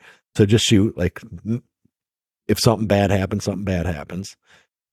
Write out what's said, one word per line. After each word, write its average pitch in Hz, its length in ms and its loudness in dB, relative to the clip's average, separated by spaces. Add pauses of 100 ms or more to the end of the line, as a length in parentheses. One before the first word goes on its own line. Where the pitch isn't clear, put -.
(360)
So 107 100 4
just 107 200 4
shoot. 110 320 2
Like, - 240 -4 (240)
n-, 113 180 -6 (840)
if 104 120 -2
something 110 280 2
bad 101 220 2
happens, 98 360 -2
something 98 180 -6
bad 90 220 -2
happens." 87 500 -10 (580)